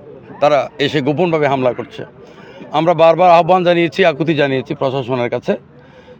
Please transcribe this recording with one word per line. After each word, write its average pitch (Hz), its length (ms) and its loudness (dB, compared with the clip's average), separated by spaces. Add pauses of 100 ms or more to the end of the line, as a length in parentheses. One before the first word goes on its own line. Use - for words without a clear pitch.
(400)
তারা 139 300 0 (100)
এসে 143 220 -2
গোপনভাবে 151 460 0
হামলা 127 260 0
করছে। - 320 -12 (680)
আমরা 160 220 0
বারবার 165 380 4
আহ্বান 175 320 4
জানিয়েছি, 170 420 0
আকুতি 160 300 0
জানিয়েছি 135 400 -2
প্রশাসনের 123 540 -4
কাছে 123 260 -4 (640)